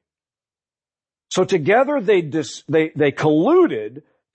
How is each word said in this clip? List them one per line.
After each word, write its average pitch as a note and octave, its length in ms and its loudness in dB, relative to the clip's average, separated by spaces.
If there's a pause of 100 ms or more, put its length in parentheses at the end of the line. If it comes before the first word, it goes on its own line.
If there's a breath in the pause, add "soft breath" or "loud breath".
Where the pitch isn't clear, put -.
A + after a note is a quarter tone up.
(1300)
So F#3 140 0
together G#3 580 0
they F#3+ 200 2
dis-, D3+ 460 -8
they, D#3+ 280 0
they C#3+ 160 0
colluded D3+ 920 0 (340)